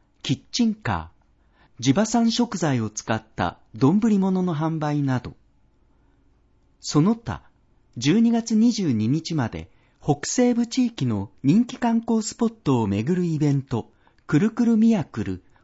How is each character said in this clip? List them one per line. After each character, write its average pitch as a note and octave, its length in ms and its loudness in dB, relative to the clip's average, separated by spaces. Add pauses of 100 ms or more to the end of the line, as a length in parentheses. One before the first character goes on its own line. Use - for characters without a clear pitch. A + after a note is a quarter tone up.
(240)
ー、 - 0 -
キ - 120 -2
ッ - 60 -6 (120)
チ A#3+ 120 0
ン G#3+ 80 0
カ E2+ 380 -6 (680)
ー、 A#2 40 -10
地 C3+ 80 4
場 G3+ 140 2
産 A#3 260 2
食 A3+ 260 -2
材 C#3 220 0
を G#2+ 100 -2
使 - 240 -6
っ A2 80 -4 (140)
た F2 240 -4 (160)
丼 C#3 240 4
物 G3 420 2
の F3+ 140 -2
販 D#3+ 240 -2
売 D3 220 -2
な C3 180 0
ど。 E2 160 -12 (1400)
そ - 220 0
の G#3+ 140 2
他、 B2+ 260 -10 (560)
十 C#3+ 220 2
二 A#3 120 4
月 A3+ 240 -2
二 A3+ 160 4
十 F#3 220 -2
二 A2 160 0
日 D#3+ 260 -2
ま A#2+ 140 -2
で、 D#2+ 200 -14 (320)
北 C#3+ 220 -2
西 B3 300 0
部 A#3 120 -2
地 B3 200 -2
域 A3+ 200 -4
の G#2 240 -2 (140)
人 F#3+ 220 4
気 - 120 -14
観 A3+ 220 0
光 A3+ 240 -2
ス - 120 -10
ポ A#3+ 100 -2
ッ A3+ 100 -2
ト C3 260 0
を G#2+ 60 0
巡 A#2+ 340 0
る F3+ 40 -2
イ D#3+ 120 -2
ベ D3 140 2
ン C#3 120 0
ト、 A#2 280 -8 (360)
く D3+ 120 2
る G#3+ 100 0
く A#3 140 -2
る A#3 140 2
ミ A3+ 140 4
ヤ F#3+ 120 0
ク - 220 -8
ル、 F#2 180 -8 (200)